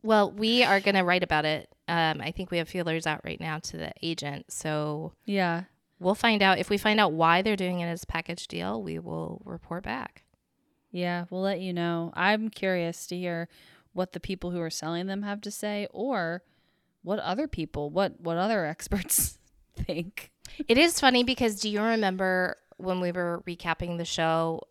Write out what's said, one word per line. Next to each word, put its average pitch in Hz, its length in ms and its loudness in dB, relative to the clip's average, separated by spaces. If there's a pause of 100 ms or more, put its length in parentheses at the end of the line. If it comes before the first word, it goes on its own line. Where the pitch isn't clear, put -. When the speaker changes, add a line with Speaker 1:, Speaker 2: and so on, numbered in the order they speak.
Speaker 1:
Well, 214 280 6
we 220 320 4
are 196 160 6
gonna 196 260 4
write 175 180 4
about 156 220 2
it. 151 240 -2 (180)
Um, 160 340 2
I 160 100 -4
think 180 200 -8
we 175 60 0
have 160 120 0
feelers 165 360 -2
out 151 180 -2
right - 160 -8
now 156 200 -4
to - 180 -10
the - 140 -8 (100)
agent. 143 500 -6
So 151 640 -4 (120)
Speaker 2:
Yeah. 185 400 0 (340)
Speaker 1:
we'll 185 160 2
find 214 260 4
out. 190 160 6
If 180 140 -2
we 196 80 2
find 214 200 4
out 180 140 4
why 165 300 6
they're 208 120 2
doing 180 260 -2
it 170 60 -2
as 170 140 -6
a - 60 -14
package 165 400 -6
deal, 190 340 -4
we 165 160 -6
will 165 480 -8
report 170 380 -10
back. - 400 -10 (680)
Speaker 2:
Yeah, 175 400 -2
we'll 185 140 -4
let 196 160 0
you 185 120 -4
know. 170 440 -2
I'm 214 340 2
curious 180 580 -2
to 180 80 -8
hear 170 320 -4 (460)
what 180 200 -4
the 180 60 -8
people 185 300 -6
who 175 100 -4
are 165 120 -4
selling 170 340 -4
them 196 160 -4
have 202 200 -6
to 202 100 -8
say, 208 400 -4
or 185 500 -2 (600)
what 185 160 -2
other 233 280 -2
people, 147 440 -6
what, 185 280 0
what 165 180 -2
other 196 280 0
<laughs> 151 80 -4
experts - 640 -2 (380)
think. - 560 -6 (360)
Speaker 1:
It 233 120 6
is 330 200 4
funny 254 240 6
because 233 360 0
do 214 100 -2
you 208 140 0
remember 190 760 2 (200)
when 185 240 -2
we 175 100 0
were 175 340 -2
recapping 175 540 -4
the 170 60 -4
show 165 640 0